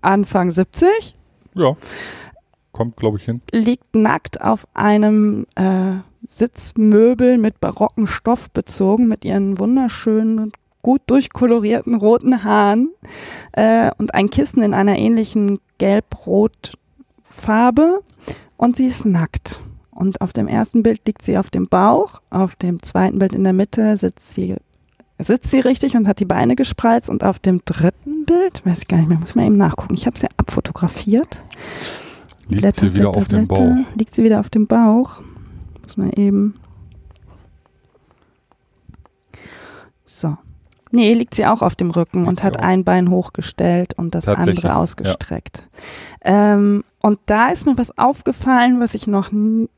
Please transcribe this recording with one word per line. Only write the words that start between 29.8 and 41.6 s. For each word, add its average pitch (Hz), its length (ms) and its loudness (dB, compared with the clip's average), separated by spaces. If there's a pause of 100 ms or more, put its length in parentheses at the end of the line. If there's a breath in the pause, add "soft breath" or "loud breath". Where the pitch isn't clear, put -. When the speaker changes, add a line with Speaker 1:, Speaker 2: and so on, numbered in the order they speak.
Speaker 1:
ich - 140 -4
hab's - 160 -6
ja - 140 -2
abfotografiert. - 1040 -2 (1040 loud breath)
Speaker 2:
Liegt - 140 -2
Speaker 1:
Blätter, - 200 2
Speaker 2:
sie 95 140 2
wieder 101 160 4
Speaker 1:
Blätter, - 80 0
Speaker 2:
auf 196 80 0
dem 208 200 2
Speaker 1:
Blätter. - 160 2 (120)
Speaker 2:
Bauch? 254 100 0 (140)
Speaker 1:
Liegt - 160 -4
sie 240 80 2
wieder 220 160 4
auf 208 100 -6
dem 214 160 2
Bauch? 226 560 2 (600 loud breath)
Muss - 140 -12
man 190 140 -2
eben. 202 440 0 (3500 loud breath)
So. 156 320 -6 (560)
Nee, 233 200 6
liegt 233 220 -2
sie 214 100 0
auch 226 160 2